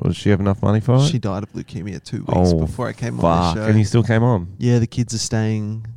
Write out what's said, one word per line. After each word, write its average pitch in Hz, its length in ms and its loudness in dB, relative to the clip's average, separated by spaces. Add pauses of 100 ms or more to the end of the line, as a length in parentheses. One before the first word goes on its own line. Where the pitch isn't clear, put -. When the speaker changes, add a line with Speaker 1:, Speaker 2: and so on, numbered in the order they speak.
Speaker 1:
Does 90 140 0
she - 140 0
have 95 100 4
enough 98 200 0
money 104 200 2
for 123 160 2
it? 135 100 6
Speaker 2:
She 151 140 0
died 98 240 -4
of - 80 -18
leukemia 90 500 -10
two - 220 -10
weeks - 80 -4
Speaker 1:
Oh, 90 260 4
Speaker 2:
before 80 300 -2
I 107 40 -6
came 120 280 -6
on - 20 0
the - 0 -
Speaker 1:
fuck. 85 420 2
Speaker 2:
show. 110 60 0
Speaker 1:
And 107 80 6
you 107 60 4
still 117 180 2
came 113 220 2
on? 95 340 0
Speaker 2:
Yeah, 120 220 2
the 113 80 0
kids 113 260 -4
are 110 40 -4
staying 110 680 -4 (100)